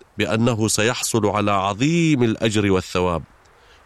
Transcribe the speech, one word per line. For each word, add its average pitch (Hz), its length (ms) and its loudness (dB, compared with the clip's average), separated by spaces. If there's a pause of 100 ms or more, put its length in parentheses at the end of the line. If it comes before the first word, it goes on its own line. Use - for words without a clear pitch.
(180)
بأنه 110 500 0
سيحصل 107 580 0
على 101 240 0
عظيم 123 720 0
الأجر 107 480 0
والثواب، 90 520 0 (640)